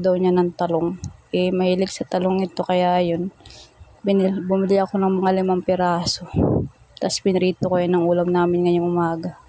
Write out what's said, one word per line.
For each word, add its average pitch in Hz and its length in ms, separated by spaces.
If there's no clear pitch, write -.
daw 180 140
niya 180 180
ng 175 220
talong. 170 420
Eh, 180 180
mahilig 185 420
sa - 80
talong 185 440
ito, 180 200
kaya 180 380
yun. 175 300
Binil-, 196 360
bumili 190 400
ako 196 160
ng 190 240
mga 190 160
limang 185 240
piraso. 180 640
Tas - 260
pinrito 185 480
ko 180 80
yun 175 160
ng 170 140
ulam 175 240
namin 175 340
ngayong 175 240
umaga. 170 480